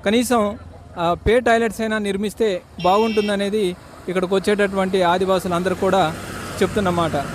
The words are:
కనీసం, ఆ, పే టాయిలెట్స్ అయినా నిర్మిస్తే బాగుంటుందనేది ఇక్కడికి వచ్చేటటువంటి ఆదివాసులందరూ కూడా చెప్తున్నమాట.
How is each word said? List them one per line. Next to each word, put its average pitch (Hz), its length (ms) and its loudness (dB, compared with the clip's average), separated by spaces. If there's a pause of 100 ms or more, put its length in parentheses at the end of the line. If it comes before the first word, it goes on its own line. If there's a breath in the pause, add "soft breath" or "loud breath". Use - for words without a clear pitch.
కనీసం, 220 540 0 (400)
ఆ, 170 180 0 (100)
పే 226 140 4
టాయిలెట్స్ 226 400 2
అయినా 220 180 -2
నిర్మిస్తే 202 640 -2 (220)
బాగుంటుందనేది 208 800 2 (440)
ఇక్కడికి 185 260 -2
వచ్చేటటువంటి 196 680 0
ఆదివాసులందరూ 180 720 0
కూడా 180 400 2 (480)
చెప్తున్నమాట. 175 540 0 (180)